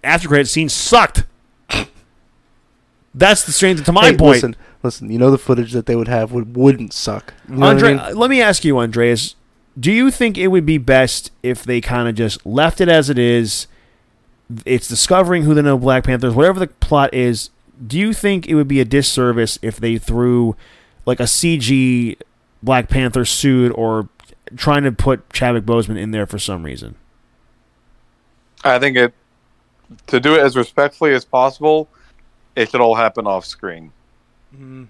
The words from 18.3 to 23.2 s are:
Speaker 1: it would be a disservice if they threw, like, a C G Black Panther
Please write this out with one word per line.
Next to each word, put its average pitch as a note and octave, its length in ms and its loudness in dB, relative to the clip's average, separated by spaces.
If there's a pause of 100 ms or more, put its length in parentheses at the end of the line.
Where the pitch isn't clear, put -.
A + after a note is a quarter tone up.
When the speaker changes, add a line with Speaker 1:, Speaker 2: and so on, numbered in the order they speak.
Speaker 1:
it D#3+ 80 -2
would C#3+ 120 0
be C#3 120 0
a B2+ 40 2
disservice A#2+ 800 -2
if A2 140 -8
they A#2 220 -4
threw, A#2+ 580 -2 (500)
like, B2 140 -2
a A#2+ 60 -2
C E3 300 0
G B2+ 600 -2 (460)
Black B2 260 -2
Panther B2+ 360 -2